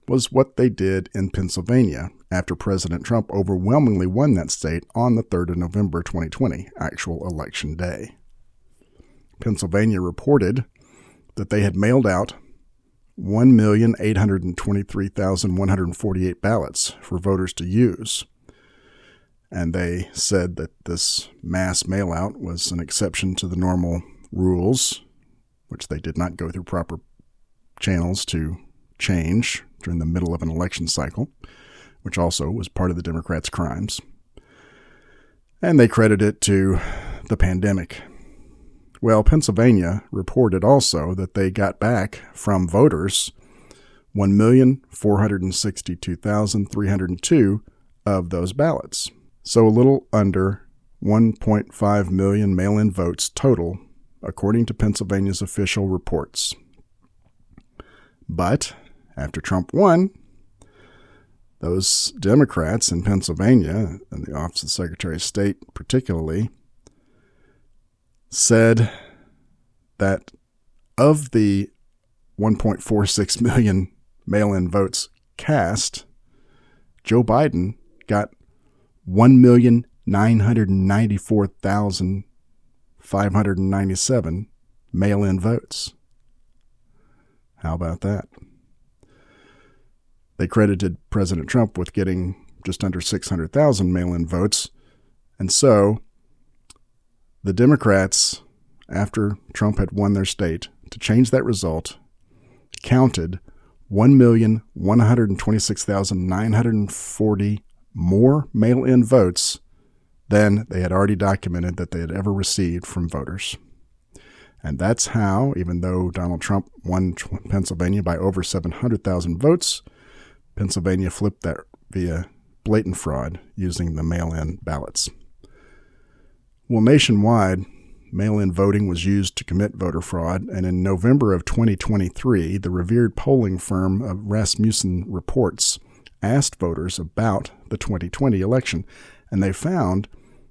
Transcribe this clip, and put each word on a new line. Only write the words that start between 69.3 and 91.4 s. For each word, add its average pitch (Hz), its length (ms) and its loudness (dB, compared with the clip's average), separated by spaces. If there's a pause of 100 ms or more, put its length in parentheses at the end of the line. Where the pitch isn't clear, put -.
that 98 340 -2 (680)
of 147 320 4
the 101 400 2 (640)
one 107 220 0
point - 260 -2
four 104 240 0
six - 340 -2
million 104 500 2 (360)
mail-in 98 420 0
votes 98 400 -2 (260)
cast, 113 720 -4 (1000)
Joe 120 200 2
Biden 110 500 0 (320)
got 104 240 -2 (760)
one 120 380 8
million 120 420 8 (220)
nine 107 360 4
hundred 110 280 2
ninety-four 98 800 2
thousand 98 760 -4 (760)
five 98 340 -2
hundred 98 240 0
ninety-seven 95 920 -2 (460)
mail-in 98 460 0
votes. - 560 -6 (1600)
How 80 160 -6
about 85 280 -6
that? 101 240 -4 (2000)
They - 80 -4
credited 98 520 0 (120)
President 92 400 -2